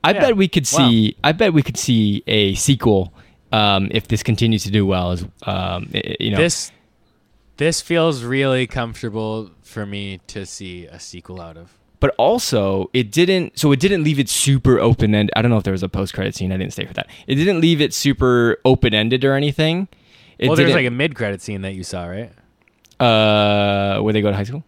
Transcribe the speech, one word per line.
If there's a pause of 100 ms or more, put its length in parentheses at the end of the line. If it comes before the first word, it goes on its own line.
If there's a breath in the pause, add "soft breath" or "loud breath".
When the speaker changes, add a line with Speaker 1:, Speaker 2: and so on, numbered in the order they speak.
Speaker 1:
I
Speaker 2:
Yeah.
Speaker 1:
bet
we
could
Speaker 2:
Wow.
Speaker 1:
see,
I
bet
we
could
see
a
sequel, (400 soft breath)
um,
if
this
continues
to
do
well.
As, (220)
um,
i-,
i-,
you
know.
Speaker 2:
This, (840)
this
feels
really
comfortable (100)
for
me
to
see
a
sequel
out
of. (220)
Speaker 1:
But
also,
it
didn't,
so
it
didn't
leave
it
super
open-ended.
I
don't
know
if
there
was
a
post-credit
scene.
I
didn't
stay
for
that. (220 loud breath)
It
didn't
leave
it
super
open-ended
or
anything. (520 soft breath)
It
Speaker 2:
Well,
there
was,
Speaker 1:
didn't
Speaker 2:
like,
a
mid-credit
scene
that
you
saw,
right? (680)
Speaker 1:
Uh,
where
they
go
to
high
school?